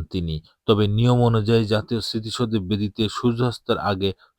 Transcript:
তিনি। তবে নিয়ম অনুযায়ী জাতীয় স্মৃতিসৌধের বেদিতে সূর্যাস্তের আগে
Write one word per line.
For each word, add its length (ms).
তিনি। 320
তবে 240
নিয়ম 340
অনুযায়ী 420
জাতীয় 360
স্মৃতিসৌধের 680
বেদিতে 400
সূর্যাস্তের 720
আগে 300